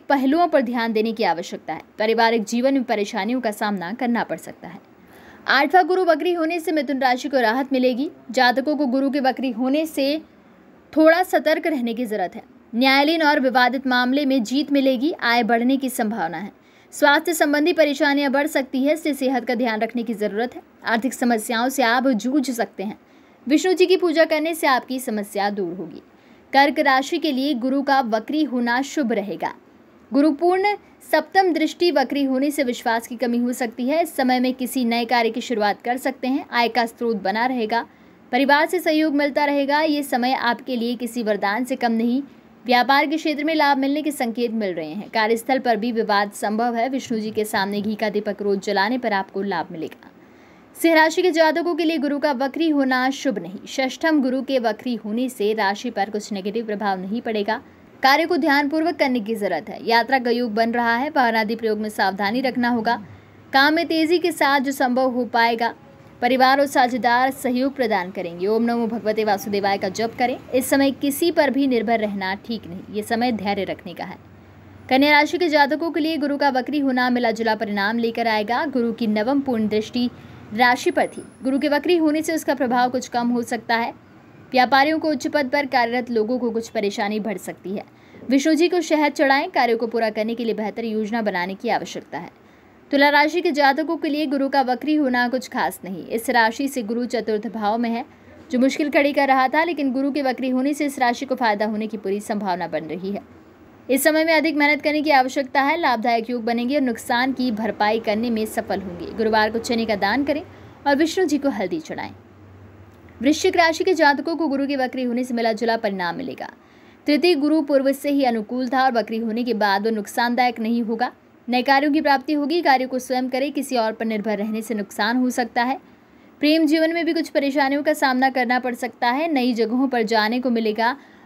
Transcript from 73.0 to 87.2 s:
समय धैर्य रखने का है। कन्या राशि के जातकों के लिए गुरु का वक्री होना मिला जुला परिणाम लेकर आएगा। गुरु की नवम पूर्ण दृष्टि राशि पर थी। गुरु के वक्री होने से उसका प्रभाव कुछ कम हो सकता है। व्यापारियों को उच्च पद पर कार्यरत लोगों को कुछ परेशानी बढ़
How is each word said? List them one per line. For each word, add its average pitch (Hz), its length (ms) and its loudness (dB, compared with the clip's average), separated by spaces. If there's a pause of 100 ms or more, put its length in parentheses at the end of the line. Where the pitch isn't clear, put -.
समय 233 280 0
धैर्य 202 320 -2
रखने 175 300 -8
का 175 100 -12
है। 185 140 -12 (720)
कन्या 277 220 6
राशि 302 260 4
के 349 120 0
जातकों 294 420 2
के 330 80 -2
लिए 311 180 0
गुरु 285 200 -2
का 285 120 2
वक्री 254 300 -2
होना 254 300 0
मिला 240 220 2
जुला 226 240 0
परिणाम 208 420 -2
लेकर 233 300 -2
आएगा। 226 380 0
गुरु 240 280 0
की 226 140 -2
नवम 220 340 0
पूर्ण 226 260 0
दृष्टि 214 420 -2 (440)
राशि 247 380 2
पर 262 160 0
थी। - 160 -14 (200)
गुरु 262 160 0
के 294 100 0
वक्री 294 280 2
होने 311 240 2
से 320 140 -4
उसका 302 180 -2
प्रभाव 254 360 2
कुछ 254 180 -4
कम 240 200 -2
हो 240 140 0
सकता 233 340 -4
है। 233 180 -2 (580)
व्यापारियों 269 480 4
को 320 100 0
उच्च 302 180 -2
पद 285 220 0
पर 285 160 0
कार्यरत 247 460 0
लोगों 226 280 0
को 240 120 -2
कुछ 226 180 -4
परेशानी 208 500 -2
बढ़ 202 180 -4